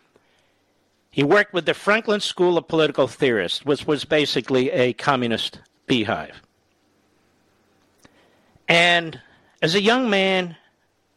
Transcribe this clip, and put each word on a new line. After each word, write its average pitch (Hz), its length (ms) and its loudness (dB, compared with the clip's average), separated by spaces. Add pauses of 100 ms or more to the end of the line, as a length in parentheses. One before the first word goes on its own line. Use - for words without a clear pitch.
(1120)
He 143 120 0
worked 196 300 2
with 165 140 -4
the 160 80 0
Franklin 208 440 0
School 180 380 0
of 160 100 -4
Political 151 420 0
Theorists, 104 540 -2
which 139 220 -2
was 147 200 -2
basically 135 640 0
a 127 220 0
communist 123 640 -2 (260)
beehive. 110 560 -4 (2250)
And 170 540 2 (400)
as 165 140 0
a 208 60 0
young 233 280 2
man, 190 460 0 (600)